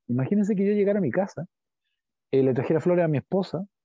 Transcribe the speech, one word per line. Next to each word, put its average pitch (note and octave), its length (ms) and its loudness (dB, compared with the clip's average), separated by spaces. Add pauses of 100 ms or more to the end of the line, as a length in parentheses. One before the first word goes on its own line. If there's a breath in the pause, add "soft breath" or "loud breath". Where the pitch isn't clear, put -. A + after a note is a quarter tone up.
Imagínense F#3+ 480 0
que G3 100 0
yo G#3 80 2
llegara G3+ 260 0
a - 20 0
mi D3+ 100 0
casa, F#3 340 -4 (840)
eh, C3+ 120 4
le C3 100 2
trajera C#3 260 0
flores F3 260 2
a - 20 0
mi D#3 120 0
esposa, F#3 460 -4 (200)